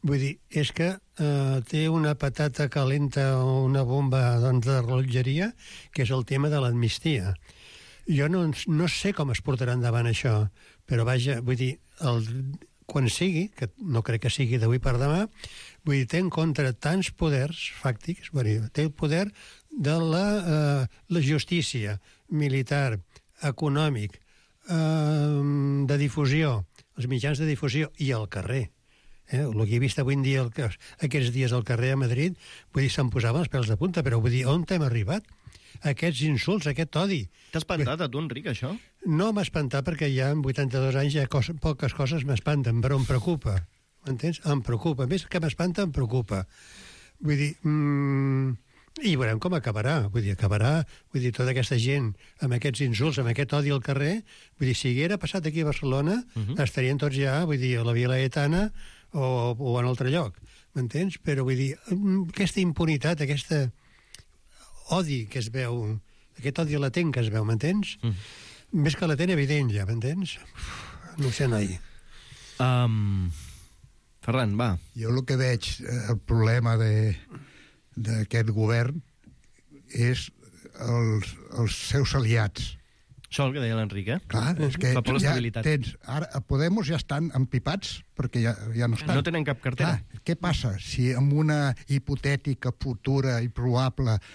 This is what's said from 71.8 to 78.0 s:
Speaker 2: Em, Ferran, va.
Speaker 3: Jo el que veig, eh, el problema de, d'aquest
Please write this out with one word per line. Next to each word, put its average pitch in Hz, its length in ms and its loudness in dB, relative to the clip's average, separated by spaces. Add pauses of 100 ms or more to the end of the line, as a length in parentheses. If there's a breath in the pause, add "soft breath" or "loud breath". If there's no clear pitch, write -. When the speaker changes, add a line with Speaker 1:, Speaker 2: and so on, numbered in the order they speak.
Speaker 2:
Em, 123 340 2 (1300 loud breath)
Ferran, 113 360 0
va. 120 140 0 (260)
Speaker 3:
Jo 113 160 -2
el 131 100 0
que 135 140 0
veig, 127 300 0 (120)
eh, 120 200 -4 (100)
el 110 80 0
problema 113 640 2
de, 107 340 4 (800 loud breath)
d'aquest 110 540 0